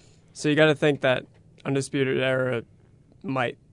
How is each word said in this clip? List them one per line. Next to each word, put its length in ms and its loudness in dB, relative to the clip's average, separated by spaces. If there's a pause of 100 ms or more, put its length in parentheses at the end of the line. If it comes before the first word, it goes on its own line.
(320)
So 160 -4
you 60 2
gotta 200 4
think 260 0
that 260 0 (380)
Undisputed 540 -2
Era 460 0 (600)
might 340 -4 (140)